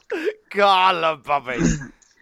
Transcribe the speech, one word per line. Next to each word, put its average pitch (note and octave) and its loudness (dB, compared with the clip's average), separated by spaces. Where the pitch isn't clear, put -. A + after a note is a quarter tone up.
God, F#3+ 4
I - -4
love D#3+ -2
Bobby. B2+ -4